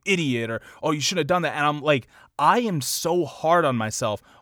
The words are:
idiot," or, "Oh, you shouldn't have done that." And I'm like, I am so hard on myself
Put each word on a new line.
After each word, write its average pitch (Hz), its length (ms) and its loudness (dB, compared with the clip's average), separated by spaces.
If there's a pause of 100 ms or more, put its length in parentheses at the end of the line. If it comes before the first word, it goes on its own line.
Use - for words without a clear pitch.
idiot," 131 460 0
or, 113 100 -6 (220)
"Oh, 156 80 0
you 151 100 -2
shouldn't 175 200 0
have 143 60 -2
done 180 140 2
that." 139 140 -2
And 147 100 0
I'm 147 160 -2
like, 143 260 0 (300)
I 175 220 4
am 208 200 -2
so 165 460 -2
hard 165 400 2
on 131 100 2
myself 110 460 -2 (200)